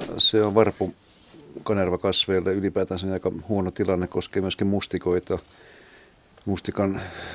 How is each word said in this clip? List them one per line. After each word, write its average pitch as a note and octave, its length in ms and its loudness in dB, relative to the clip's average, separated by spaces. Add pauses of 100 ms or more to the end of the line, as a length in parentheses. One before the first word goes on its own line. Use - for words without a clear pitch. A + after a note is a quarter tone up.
(180)
se - 240 4
on G#2 120 2
varpu G#2 400 4 (680)
kanervakasveille F#2+ 880 2
ylipäätään F#2+ 600 -2
aika F#2 200 -2 (160)
huono G2 220 0
tilanne, F2+ 360 0
koskee F#2+ 360 -2
myöskin F#2+ 240 -2
mustikoita, F#2 720 0 (1080)
mustikan G2 560 -2 (340)